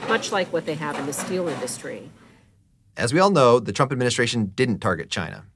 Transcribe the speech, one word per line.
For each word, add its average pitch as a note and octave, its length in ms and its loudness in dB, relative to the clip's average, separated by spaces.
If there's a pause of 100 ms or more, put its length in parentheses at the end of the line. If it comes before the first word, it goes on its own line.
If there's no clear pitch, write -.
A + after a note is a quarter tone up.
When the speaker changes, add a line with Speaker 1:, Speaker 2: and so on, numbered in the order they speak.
Speaker 1:
much A3 240 -2
like F#3 180 -2
what D#3+ 140 -2
they D#3+ 80 -4
have D3 260 -6
in C#3 60 -8
the C#3+ 80 -6
steel F#3 340 -4
industry. B2 600 -8 (880)
Speaker 2:
As A2+ 160 0
we E3 80 4
all G3 80 6
know, B2+ 320 8
the G#2+ 100 -4
Trump C3+ 220 0
administration A#2+ 640 0
didn't A#2+ 240 0
target F2 300 -4
China. D#2 360 -8 (100)